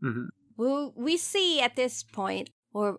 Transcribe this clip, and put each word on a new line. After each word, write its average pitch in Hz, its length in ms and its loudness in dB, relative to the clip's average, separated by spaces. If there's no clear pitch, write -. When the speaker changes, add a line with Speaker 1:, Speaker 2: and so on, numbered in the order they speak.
Speaker 1:
Mm-hmm. 123 220 -2
Speaker 2:
We'll, 269 380 0
we 302 220 0
see 349 440 2
at 247 140 2
this 254 280 -2
point, 190 460 -4
we're, 208 260 2